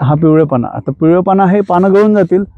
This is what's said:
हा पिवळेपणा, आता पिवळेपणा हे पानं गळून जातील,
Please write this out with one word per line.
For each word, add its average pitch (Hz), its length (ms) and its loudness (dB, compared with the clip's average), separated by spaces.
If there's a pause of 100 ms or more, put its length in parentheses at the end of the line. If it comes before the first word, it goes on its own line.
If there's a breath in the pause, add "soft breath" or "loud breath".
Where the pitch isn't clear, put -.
हा 143 120 0
पिवळेपणा, 151 540 0
आता - 240 -10
पिवळेपणा 180 540 0
हे 196 140 0
पानं 196 340 0
गळून 214 200 2
जातील, 190 300 0 (140)